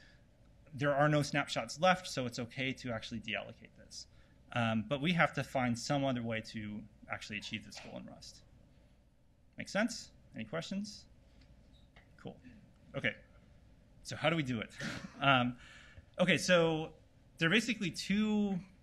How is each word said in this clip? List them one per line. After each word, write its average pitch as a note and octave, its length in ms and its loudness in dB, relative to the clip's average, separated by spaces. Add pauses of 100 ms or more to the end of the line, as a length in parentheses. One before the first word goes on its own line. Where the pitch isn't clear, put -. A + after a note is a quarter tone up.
(720)
there C#3+ 220 2
are D3 140 6
no D3+ 120 6
snapshots C#3+ 600 -2
left, F3+ 260 6
so B2+ 180 -2
it's A#2+ 140 -6
okay C3 320 -4
to B2+ 220 -6
actually A2 260 -6
deallocate G#2 560 -8 (100)
this. - 220 -16 (480)
Um, A2+ 320 2
but C#3+ 140 -2
we E3 120 2
have E3 200 4
to C3+ 100 -2
find B2 340 0
some C#3 280 0
other B2 160 0
way A2+ 200 -4 (100)
to G#2+ 280 -8 (320)
actually G#2 260 -8
achieve G#2 280 -8
this G2+ 180 -16
goal - 160 -12
in - 60 -14
Rust. - 360 -18 (1160)
Make - 120 -10
sense? - 420 -2 (240)
Any - 100 -8
questions? G3 600 -8 (1160)
Cool. - 140 -14 (600)
Okay. - 180 -2 (880)
So - 120 -10
how D3 140 2
do E3 60 4
we D#3+ 80 0
do B2 160 -2
it? G2 160 -6
<laughs> - 460 -10
Um, B2+ 340 6 (640)
okay, F#3 180 4
so E3 520 4 (480)
there E3 100 4
are D#3+ 40 2
basically A3 380 2
two G#3 680 0 (240)